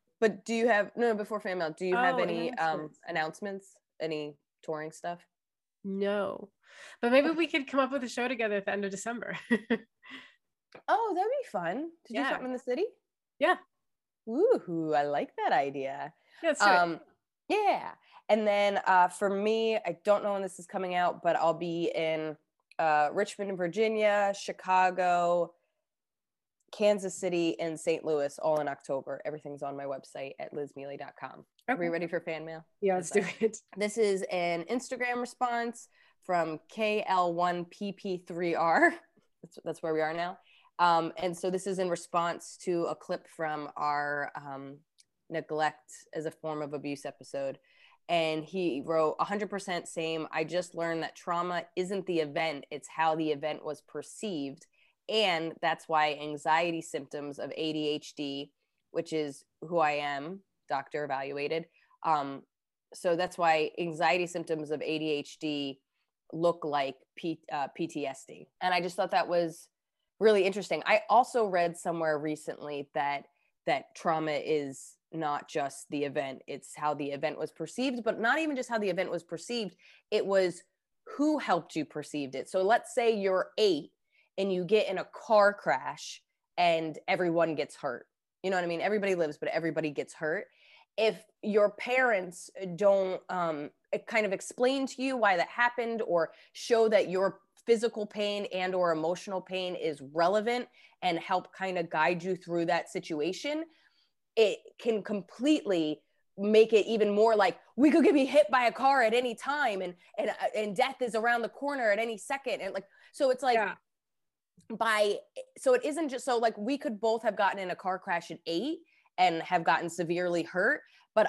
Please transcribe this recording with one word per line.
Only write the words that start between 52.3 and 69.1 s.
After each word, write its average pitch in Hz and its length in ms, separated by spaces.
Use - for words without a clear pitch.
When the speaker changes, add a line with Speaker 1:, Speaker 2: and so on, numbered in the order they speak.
Speaker 1:
It's 143 180
how 160 260
the 160 160
event 151 320
was 147 180
perceived. 147 840
And 180 540
that's 165 260
why 151 260
anxiety 156 680
symptoms 143 580
of 131 160
A 156 180
D 151 160
H 147 260
D," 139 360
which 160 220
is 147 320
who 165 160
I 156 140
am, 147 500
doctor 147 380
evaluated. 143 640
Um, 139 400
so 175 220
that's 180 220
why 160 400
anxiety 170 500
symptoms 160 440
of 147 100
A 156 180
D 156 120
H 147 280
D 143 400
look 165 320
like 143 320
P-, 160 360
uh, 143 240
P 170 120
T 143 200
S 135 200
D. - 220
And 180 120
I 180 80
just 175 140
thought 185 160